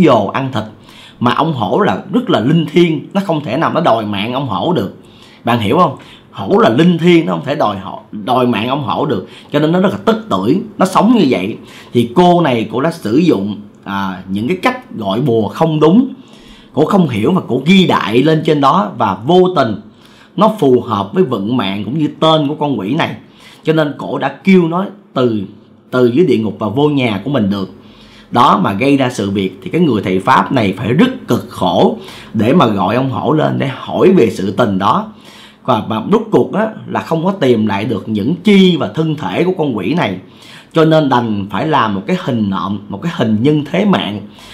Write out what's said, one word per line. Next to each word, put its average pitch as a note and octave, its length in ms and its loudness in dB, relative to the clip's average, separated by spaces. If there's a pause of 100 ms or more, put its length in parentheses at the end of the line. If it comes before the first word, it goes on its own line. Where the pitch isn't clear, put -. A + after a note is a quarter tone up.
vồ A#2 240 4
ăn C3+ 260 -4
thịt. G#2+ 100 -4 (560)
Mà A#2+ 140 0
ông D#3 200 0
hổ A#2+ 260 -2
là C#3 240 0 (100)
rất A#3+ 160 -2
là C3 100 2
linh D3+ 260 2
thiêng, E3 340 2 (140)
nó G3 120 -2
không D3+ 180 -4
thể A#2+ 140 -6
nào C#3+ 160 -2
nó D#3 80 -2
đòi A#2 240 0
mạng G#2 280 -4
ông C3+ 140 -4
hổ A2 260 -2
được. G#2 220 -4 (480)
Bạn A#2 160 -2
hiểu G#2+ 180 0
không? D#3 200 0 (340)
Hổ A2+ 260 -2
là G#3+ 120 4
linh E3 280 4
thiêng, E3 280 4
nó F3+ 80 -2
không - 120 -6
thể C#3+ 100 -4
đòi G#2+ 220 -2
họ, F#2+ 240 -12 (100)
đòi B2 360 -2
mạng A2+ 200 0
ông C#3 160 -4
hổ G#2+ 220 -2
được. A2 220 -4 (240)
Cho D3 80 -2
nên D#3 120 2
nó F3+ 80 2
rất F#3+ 120 2
là - 140 -8
tức A3 240 0
tưởi, G#2+ 320 0 (160)
nó F#3+ 80 2
sống G3 300 2
như F#3+ 140 4
vậy. F#2+ 280 -2 (360)
Thì A#2+ 220 2
cô F3 260 4
này, A#2+ 300 0
cô B2 100 -2
đã D#3+ 100 0
sử A2+ 260 -2
dụng, G#2+ 400 0 (260)
à, F#2+ 460 -6
những G2+ 180 -4
cái F#3 100 -2
cách - 380 -6
gọi G#2 260 -2
bùa A2+ 260 0
không D#3 320 -2
đúng. F3+ 340 4 (600)
Cô D3 120 2
không F3 240 2
hiểu A#2 220 0
mà F#3 160 0
cô C3 180 -2
ghi F#3 220 6
đại A2+ 360 0
lên D#3 220 2
trên D3+ 160 0
đó F3 360 2
và G2+ 280 -2
vô F3+ 300 4
tình A#2 200 0 (600)
nó G#3+ 240 2
phù B2+ 220 4
hợp G#2 320 -4
với F#3 100 2
vận A#2+ 340 -2
mạng G2+ 260 -4
cũng C3+ 160 -6
như D3+ 80 0 (120)
tên D#3 280 2
của D3+ 80 -4
con D3 240 -4
quỷ G2+ 160 -4
này. D#3 200 -4 (480)
Cho D#3 100 0
nên D3 240 0
cổ G2+ 200 -6
đã C#3 100 -4 (160)
kêu F#3 240 6
nó F3 180 -2 (280)
từ, A#2 280 0 (500)
từ B2+ 140 4
dưới B2+ 200 4
địa A#2+ 120 2
ngục G#2+ 220 -4
và A2 80 -4
vô C#3 220 0
nhà A#2+ 340 -2
của C#3 60 -6
mình G#2+ 200 0
được. G2 220 -4 (600)
Đó D3+ 320 4
mà G#2+ 100 -2
gây C3+ 240 2
ra B2+ 120 0
sự G2+ 200 -4
việc. G2 340 -4
Thì - 60 -12
cái E3 120 -2
người A#2+ 220 2
thầy F#2 160 0
Pháp C3 320 2
này G#2+ 260 0
phải A2 160 -4
rất A#3+ 340 0
cực - 220 -2
khổ G#2+ 480 0 (360)
để A2 200 2
mà E3+ 120 4
gọi G2+ 300 0
ông C3+ 140 0
hổ A#2+ 240 -2
lên C#3 260 0
để C3 80 -2
hỏi A#2+ 440 0
về C#3 180 4
sự F#2+ 220 -4
tình G2+ 280 0
đó. C#3 260 0 (600)
Và, A2+ 220 0
và A2 240 -4
rốt A3+ 100 4 (100)
cuộc C3+ 220 2
á, G#3+ 140 -2 (200)
là A2 120 -4
không E3 260 -4
có G3 60 2
tìm B2 340 2
lại G2+ 200 -2
được A2+ 240 -6
những A2 340 -2
chi F#3+ 340 6
và B2 100 -2
thân D#3 280 -2
thể A2 280 -2
của F3+ 140 0
con C#3 200 -2
quỷ G2+ 160 -4
này. A#2 240 -2 (560)
Cho D#3+ 120 4
nên D#3 240 4
đành A2 400 0
phải G#2 180 -4
làm A#2 280 0
một G2 120 -4
cái F3+ 120 -2
hình A2+ 300 -2
nộm, F#2+ 300 -4 (100)
một G2 120 -10
cái E3 140 -6
hình A2 260 0
nhân D3 300 2
thế F#3+ 140 0
mạng G2+ 360 -2 (320)